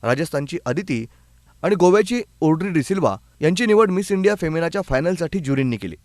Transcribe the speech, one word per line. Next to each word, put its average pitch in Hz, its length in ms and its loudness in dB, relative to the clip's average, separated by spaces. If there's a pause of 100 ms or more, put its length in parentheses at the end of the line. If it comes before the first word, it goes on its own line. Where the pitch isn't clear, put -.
राजस्थानची 143 600 -2
अदिती 123 400 -4 (580)
आणि 190 120 2
गोव्याची 196 460 4 (200)
ऑड्री 160 280 2
डिसिल्वा 156 480 0 (240)
यांची 180 240 0
निवड 214 260 4
मिस 190 200 -2
इंडिया 202 240 2
फेमिनाच्या 165 460 -4
फायनलसाठी 170 580 -2
ज्युरींनी 131 380 -2
केली 90 280 -10